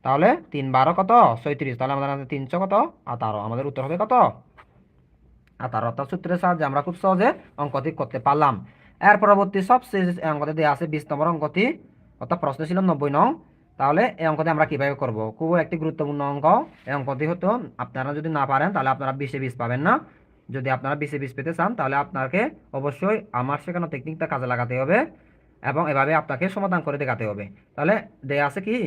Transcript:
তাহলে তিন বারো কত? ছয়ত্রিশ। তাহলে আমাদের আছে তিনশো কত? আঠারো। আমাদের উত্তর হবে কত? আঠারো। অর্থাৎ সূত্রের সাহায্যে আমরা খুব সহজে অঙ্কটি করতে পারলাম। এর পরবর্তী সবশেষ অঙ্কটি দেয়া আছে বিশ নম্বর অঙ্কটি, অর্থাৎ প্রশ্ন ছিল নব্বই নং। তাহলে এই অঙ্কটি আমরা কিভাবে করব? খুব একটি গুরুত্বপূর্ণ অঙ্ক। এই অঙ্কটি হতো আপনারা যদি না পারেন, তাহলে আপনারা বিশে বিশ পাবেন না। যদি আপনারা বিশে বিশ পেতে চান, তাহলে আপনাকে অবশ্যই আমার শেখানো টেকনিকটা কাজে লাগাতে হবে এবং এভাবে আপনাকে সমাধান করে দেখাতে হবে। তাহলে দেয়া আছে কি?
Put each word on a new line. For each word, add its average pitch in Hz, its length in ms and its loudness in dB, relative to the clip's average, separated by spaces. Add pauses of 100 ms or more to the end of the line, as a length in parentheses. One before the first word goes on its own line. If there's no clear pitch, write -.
তাহলে 143 240 4 (240)
তিন 139 140 -4 (100)
বারো 135 220 6
কত? 190 140 2 (300)
ছয়ত্রিশ। 139 360 -4
তাহলে 131 180 -2
আমাদের 139 180 -2
আছে 139 180 -8
তিনশো 135 300 -4
কত? 196 120 -2 (380)
আঠারো। 110 340 -2
আমাদের 117 240 -4
উত্তর 131 160 -6
হবে 156 160 -4
কত? 220 120 2 (1500)
আঠারো। 117 260 -2
অর্থাৎ 135 200 -6
সূত্রের 180 320 -2
সাহায্যে 175 260 2
আমরা 139 180 2
খুব 175 160 -6
সহজে 190 260 4 (340)
অঙ্কটি 139 280 -2 (100)
করতে 131 260 -4
পারলাম। 143 280 4 (460)
এর 202 220 8
পরবর্তী 202 360 4 (120)
সবশেষ 208 360 2 (260)
অঙ্কটি 147 260 -2
দেয়া 151 160 4
আছে 170 100 -4 (100)
বিশ 147 160 -4
নম্বর 151 220 0
অঙ্কটি, 156 320 0 (580)
অর্থাৎ 175 220 -4
প্রশ্ন 139 160 -2 (100)
ছিল 180 80 0 (120)
নব্বই 147 260 0
নং। 190 100 6 (520)
তাহলে 143 240 4 (180)
এই 160 100 0
অঙ্কটি 156 240 0
আমরা 151 160 4
কিভাবে 139 320 -2
করব? 117 160 -4 (200)
খুব 160 120 -2 (120)
একটি 165 200 -4
গুরুত্বপূর্ণ 151 380 -4 (120)
অঙ্ক। 143 140 -2 (420)
এই 135 100 -4
অঙ্কটি 135 320 -4
হতো 180 180 -2 (360)
আপনারা 131 340 -6
যদি 156 100 -6 (100)
না 139 120 0
পারেন, 135 240 2
তাহলে 131 200 0
আপনারা 135 260 -4
বিশে 135 240 -6
বিশ 123 160 -6
পাবেন 123 260 -2
না। 214 60 4 (560)
যদি 127 280 -6
আপনারা 135 260 -4
বিশে 143 200 -6
বিশ 127 140 -10
পেতে 151 220 -6
চান, 180 200 0
তাহলে 139 260 -2
আপনাকে 135 360 -4 (380)
অবশ্যই 185 400 -2 (220)
আমার 139 240 -2
শেখানো 175 280 -4
টেকনিকটা 156 400 -6
কাজে 131 200 -4
লাগাতে 120 280 -2
হবে 160 180 2 (720)
এবং 151 120 -2 (100)
এভাবে 139 280 2
আপনাকে 147 240 -6 (120)
সমাধান 185 300 0
করে 143 160 -4
দেখাতে 123 280 -2
হবে। 101 140 -8 (300)
তাহলে 160 200 2 (340)
দেয়া 143 200 0
আছে 190 200 -6
কি? 240 180 -2